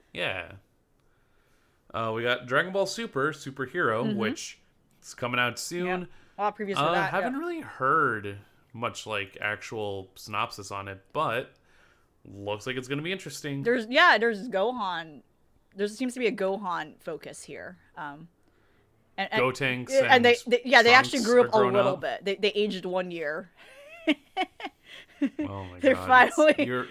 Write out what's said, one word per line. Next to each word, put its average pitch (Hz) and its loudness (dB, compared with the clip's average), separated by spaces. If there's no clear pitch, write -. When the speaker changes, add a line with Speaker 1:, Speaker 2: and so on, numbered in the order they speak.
Speaker 1:
Yeah. 92 -6
Uh, 113 -4
we 117 -4
got 123 0
Dragon 156 2
Ball 196 2
Super, 156 -2
Superhero, 135 -2
Speaker 2:
Mm-hmm. 214 0
Speaker 1:
which 220 -4
is - -20
coming 123 -2
out 120 0
soon. 175 -6
Speaker 2:
Yep. 175 -12
A 196 -6
lot 208 0
of - -16
previews 196 -6
for 143 0
Speaker 1:
Uh, 160 2
Speaker 2:
that, 185 0
Speaker 1:
haven't 202 -2
Speaker 2:
yeah. 277 -6
Speaker 1:
really 339 -6
heard 123 0
much, 113 -6
like, 101 -6
actual 101 -4
synopsis 104 -6
on 98 -8
it, 98 -12
but 135 -2
looks 101 -8
like 127 -4
it's 127 -8
gonna 143 -4
be 170 -6
interesting. 143 -8
Speaker 2:
There's, 233 2
yeah, 302 6
there's 220 -2
Gohan. 190 -4
There 196 -4
seems 247 -6
to 254 -8
be 240 2
a 190 4
Gohan 190 -4
focus - -12
here. 143 -14
Um, 151 -12
and, 190 -4
and, 214 0
Speaker 1:
Gotenks 127 -2
Speaker 2:
and 254 6
they, 240 6
Speaker 1:
and - -8
Speaker 2:
they, 240 2
yeah, 247 8
they 233 8
actually 262 6
Speaker 1:
Trunks 220 0
Speaker 2:
grew 247 8
Speaker 1:
are 240 4
Speaker 2:
up 226 0
a 220 6
Speaker 1:
grown 190 4
Speaker 2:
little 165 4
Speaker 1:
up. 139 -6
Speaker 2:
bit. 135 -4
They, 196 0
they 196 2
aged 196 -2
one 180 -2
year. 170 -6
<laughs> 640 2
Speaker 1:
Oh 196 -6
my - -14
Speaker 2:
They 262 4
Speaker 1:
God, 254 8
it's, - -6
Speaker 2:
finally, 302 6
Speaker 1:
you're 247 -2